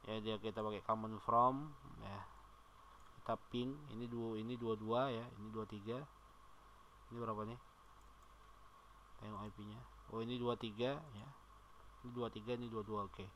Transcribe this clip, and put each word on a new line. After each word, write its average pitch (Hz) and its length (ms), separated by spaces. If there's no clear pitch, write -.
Ya, 107 160
dia 110 160
kita 107 240
pakai 107 240
command 110 400
from 131 480
ya. 98 240
Kita - 340
ping, 127 240
ini 117 160
dua, 113 320
ini 120 160
dua 117 160
dua 117 400
ya, 113 80
ini 107 160
dua 110 160
tiga. 110 320
Ini 117 80
berapa 107 240
nih? 120 140
Tengok 107 240
I 101 80
P-nya. 107 280
Oh, 110 160
ini 123 160
dua 120 160
tiga 120 400
ya. 127 300
Ini 123 80
dua 120 240
tiga, 113 240
ini 120 160
dua 110 80
dua, 104 240
oke. 95 160